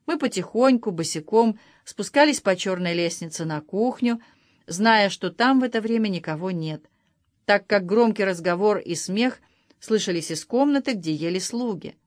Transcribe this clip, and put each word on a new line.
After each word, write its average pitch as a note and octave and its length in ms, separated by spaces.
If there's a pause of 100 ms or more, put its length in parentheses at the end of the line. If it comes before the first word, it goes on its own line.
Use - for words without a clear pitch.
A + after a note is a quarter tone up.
мы D#4 120
потихоньку, A#3 720
босиком, F3+ 680 (240)
спускались - 560
по F#3+ 160
черной F3+ 380
лестнице E3+ 500
на D#3+ 160
кухню, A#3 640 (440)
зная, G#3 440
что F#3 200
там B3+ 300
в B3+ 40
это A#3 180
время A3+ 260
никого E3+ 440
нет, D#3+ 340 (600)
так G3+ 220
как G3+ 180
громкий G#3 380
разговор F#3 540
и - 180
смех A3 440 (400)
слышались F3+ 520
из D#3 140
комнаты, C#4 480
где D#3+ 200
ели E3+ 260
слуги. G#3 560 (120)